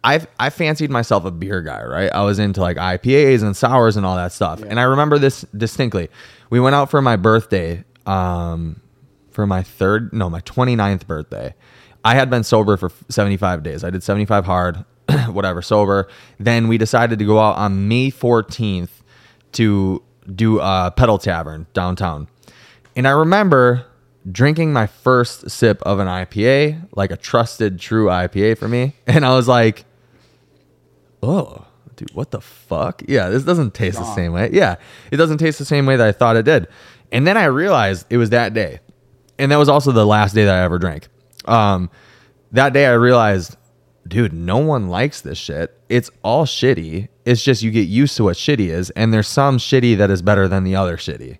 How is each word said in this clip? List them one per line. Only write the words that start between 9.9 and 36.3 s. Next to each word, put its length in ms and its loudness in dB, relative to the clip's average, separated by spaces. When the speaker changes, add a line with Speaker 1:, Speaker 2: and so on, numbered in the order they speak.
Speaker 1:
no, 160 -4
my 120 -10
twenty-ninth 640 -2
birthday. 480 -10
I 120 4
had 140 2
been 140 0
sober 340 2
for 140 -6
seventy-five 540 -2
days. 200 -10
I 60 -6
did 140 -8
seventy-five 420 0
hard, 400 -2
<clears throat> 220 0
whatever, 320 -4
sober. 460 0
Then 280 0
we 100 2
decided 420 0
to 60 -2
go 140 4
out 180 4
on 300 -2
May 240 0
fourteenth 920 -4
to 500 0
do 240 0
a 360 -2
pedal 220 2
tavern 560 -6
downtown. 540 -4
And 120 0
I 40 4
remember 760 4
drinking 420 0
my 120 2
first 640 -2
sip 320 0
of 180 -2
an 80 -2
I 180 -6
P 220 -2
A, 320 2
like, 140 -2
a 80 -8
trusted, 640 -2
true 320 0
I 160 0
P 160 -2
A 120 2
for 120 -8
me. 260 -2
And 180 4
I 100 4
was 120 2
like, 380 2
"Oh, 420 -4
dude, 180 -16
what 180 -8
the 100 -8
fuck? 680 -6
Yeah, 220 0
this 140 0
doesn't 300 0
taste 240 -4
the 60 -8
Speaker 2:
Wrong. 120 -8
Speaker 1:
same 180 -4
way." 200 -2
Yeah, 220 2
it 60 -4
doesn't 220 0
taste 200 0
the 60 -8
same 200 0
way 120 4
that 100 4
I 40 4
thought 260 2